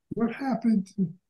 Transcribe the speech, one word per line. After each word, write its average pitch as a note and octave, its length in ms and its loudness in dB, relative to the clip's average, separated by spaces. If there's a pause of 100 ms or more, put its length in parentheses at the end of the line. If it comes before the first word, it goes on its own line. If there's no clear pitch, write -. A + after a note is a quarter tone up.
(140)
What A3+ 180 0
happened A3+ 640 0
to F#3 160 0 (180)